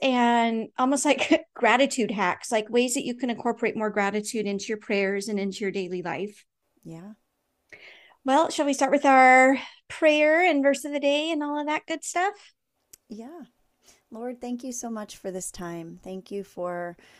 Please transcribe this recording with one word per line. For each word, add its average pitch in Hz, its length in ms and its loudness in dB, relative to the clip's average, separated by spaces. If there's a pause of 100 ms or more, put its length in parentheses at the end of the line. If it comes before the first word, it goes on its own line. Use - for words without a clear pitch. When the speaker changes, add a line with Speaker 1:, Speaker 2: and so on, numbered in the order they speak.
Speaker 1:
and 233 640 2 (100)
almost 262 280 2
like 302 440 2
<laughs> - 40 -20
gratitude 240 560 2
hacks, 190 420 -2
like, 214 160 0
ways 247 240 2
that 277 140 -4
you 247 80 -4
can 240 160 -4
incorporate 233 480 -2
more 214 100 -2
gratitude 208 560 -2
into 202 220 -6
your 220 100 -6
prayers 202 520 -2
and 208 120 -4
into 190 200 -6
your 196 100 -4
daily 180 320 -6
life. 170 420 -8 (400)
Speaker 2:
Yeah. 165 280 -18 (1120)
Speaker 1:
Well, 277 260 2
shall 302 160 -2
we 285 80 2
start 269 180 0
with 285 140 4
our 262 500 8 (320)
prayer 302 560 4
and 302 180 4
verse 277 220 2
of 294 80 -8
the 294 80 -4
day 294 300 0
and 302 120 -4
all 294 160 -4
of 294 80 -6
that 302 200 -4
good 320 180 -8
stuff? 381 300 -2 (720)
Speaker 2:
Yeah. 247 340 -16 (680)
Lord, 247 300 -12
thank 240 240 -8
you 262 80 -8
so 240 180 -10
much 214 260 -12
for - 140 -10
this 185 200 -8
time. 170 520 -12
Thank 185 280 -14
you 202 140 -8
for 175 520 -8 (240)